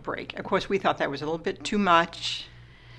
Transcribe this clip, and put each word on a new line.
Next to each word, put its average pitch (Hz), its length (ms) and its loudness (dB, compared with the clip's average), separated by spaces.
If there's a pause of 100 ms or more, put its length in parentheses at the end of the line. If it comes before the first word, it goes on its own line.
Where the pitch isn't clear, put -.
break. - 340 -6
Of 180 80 -8
course, 190 240 0
we 196 80 2
thought 170 220 2
that 156 100 2
was 139 120 -6
a 151 40 -4
little 165 140 -2
bit 190 240 -6
too - 160 0
much. 175 680 4 (540)